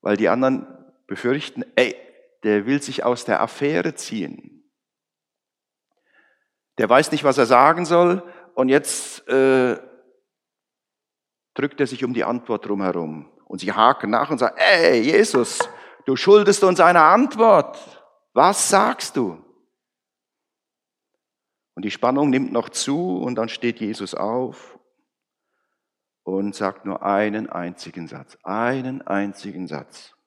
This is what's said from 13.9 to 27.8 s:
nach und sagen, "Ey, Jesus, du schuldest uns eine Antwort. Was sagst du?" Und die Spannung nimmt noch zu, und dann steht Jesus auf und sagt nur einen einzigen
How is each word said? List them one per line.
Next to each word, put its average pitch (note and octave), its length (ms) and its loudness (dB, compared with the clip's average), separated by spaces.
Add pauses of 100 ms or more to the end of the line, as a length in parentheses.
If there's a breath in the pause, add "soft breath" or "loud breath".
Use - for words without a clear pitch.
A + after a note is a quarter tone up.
nach A#2+ 200 -2
und C3+ 100 -4
sagen, - 180 -2
"Ey, E3+ 420 4
Jesus, C3+ 600 0 (460 loud breath)
du C3+ 120 -2
schuldest G3+ 480 4
uns F3+ 160 4
eine F3 200 8
Antwort. G#3+ 1000 2 (300)
Was F3 340 2
sagst G#3+ 480 0
du?" F2+ 260 -4 (2250)
Und G2 100 -10
die G2+ 60 -4
Spannung C#3 380 0
nimmt B2+ 220 0
noch A#2 160 -2
zu, F3 520 -6
und B2 160 -6
dann A2 120 -4
steht A#2 320 -6
Jesus G#2+ 340 -8
auf A#2 640 -6 (1500)
und G2 320 -6
sagt G2 300 -6
nur G2 180 -8
einen G#2 460 -2
einzigen F2 580 -12